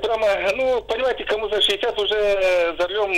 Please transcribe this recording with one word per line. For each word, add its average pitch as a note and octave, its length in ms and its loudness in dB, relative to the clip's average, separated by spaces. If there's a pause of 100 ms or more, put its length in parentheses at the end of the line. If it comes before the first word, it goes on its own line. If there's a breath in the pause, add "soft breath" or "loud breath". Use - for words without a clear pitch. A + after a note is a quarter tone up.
прямо, G#3+ 540 2
ну, B3+ 260 2
понимаете, A#3+ 420 -2
кому G#3+ 240 -2
за G3+ 140 0
шестьдесят G#3+ 360 -2
уже, G3+ 160 0
э, F#3 640 2
за F3 100 0
рулем G3+ 320 -2